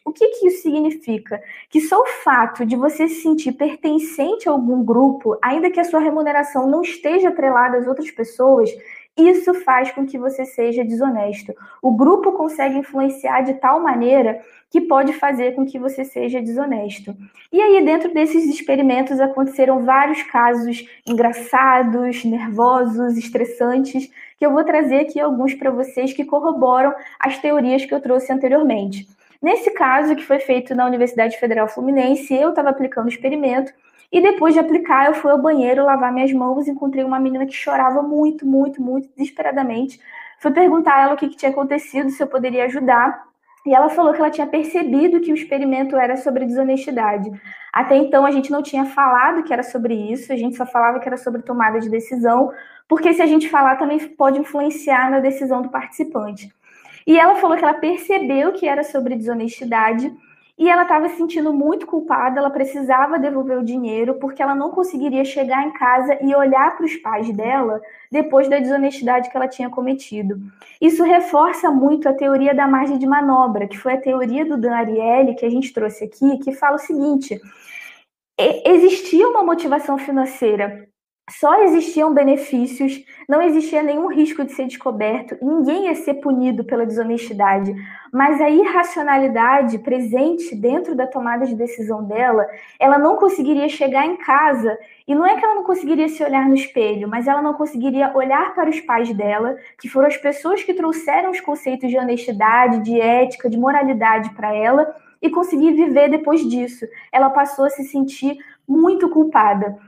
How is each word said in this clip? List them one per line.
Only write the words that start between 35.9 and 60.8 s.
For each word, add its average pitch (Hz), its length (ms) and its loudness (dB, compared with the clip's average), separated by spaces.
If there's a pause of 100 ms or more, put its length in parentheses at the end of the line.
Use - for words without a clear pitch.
minhas 262 200 0
mãos, 262 360 -2
encontrei 269 340 -4
uma 262 160 -2
menina 262 280 -2
que 269 60 -12
chorava 269 500 0
muito, 294 440 0
muito, 277 360 0
muito, 262 340 -6
desesperadamente. 269 840 -4 (400)
Fui 294 120 0
perguntar 320 440 4
a 277 60 6
ela 277 120 2
o - 20 -6
que 285 120 -4
que - 80 -12
tinha 269 140 -2
acontecido, 269 600 -4
se 277 120 -6
eu 277 40 -2
poderia 247 380 -2
ajudar, 254 600 0 (420)
e 269 80 4
ela 285 140 6
falou 311 240 2
que 320 80 -2
ela 302 100 2
tinha 302 160 -4
percebido 311 720 0
que 339 120 -2
o - 20 2
experimento 269 640 -2
era 254 200 0
sobre 262 280 -2
desonestidade. 240 880 -2 (400)
Até 269 240 2
então, 277 280 4
a 277 60 4
gente 277 220 -2
não 285 100 -4
tinha 269 220 -4
falado 269 580 2
que 311 100 -4
era 240 100 -2
sobre 233 320 -4
isso, 220 380 -6
a 262 40 -4
gente 240 180 -4
só 247 120 -6
falava 240 340 0
que 254 80 -8
era 247 80 -6
sobre 240 260 -6
tomada 226 380 0
de 220 80 -6
decisão, 233 640 0 (340)
porque 320 280 2
se 349 80 0
a 330 40 4
gente 311 220 2
falar, 269 280 4
também 285 220 -2
pode 277 400 0
influenciar 285 720 -2
na 269 80 2
decisão 262 440 -2
do 247 80 -8
participante. 208 840 -8 (520)
E 320 140 4
ela 359 180 6
falou 339 200 2
que 330 80 -2
ela 302 100 4
percebeu 320 800 -2
que 359 160 -4
era 285 160 -2
sobre 262 320 -4
desonestidade, 233 1000 -2 (420)
e 330 140 4
ela 349 140 4